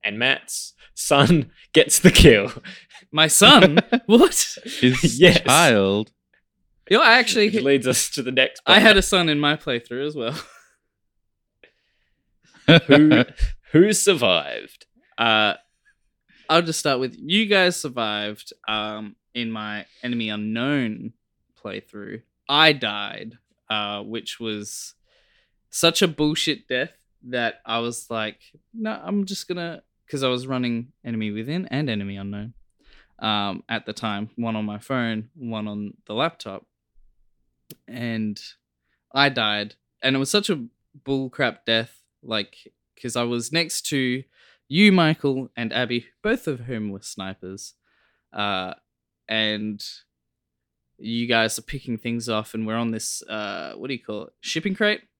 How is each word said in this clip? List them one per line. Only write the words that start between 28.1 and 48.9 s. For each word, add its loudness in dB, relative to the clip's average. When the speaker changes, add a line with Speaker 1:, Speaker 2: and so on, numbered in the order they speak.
Speaker 2:
"No, -8
I'm -4
just -12
gonna," -10
'cause -6
I 0
was -4
running -4
Enemy -6
Within -8
and -4
Enemy -8
Unknown, -12
um, -6
at -8
the -12
time, -8
one -6
on -6
my -10
phone, -6
one -10
on -10
the -12
laptop. -8
And -8
I 2
died. -4
And 0
it -2
was -4
such -2
a -4
bullcrap -4
death, -2
like, -10
'cause -8
I -2
was -6
next -4
to -4
you, 6
Michael, 0
and -6
Abby, -4
both -4
of -8
whom -8
were -14
snipers. -14
Uh, -6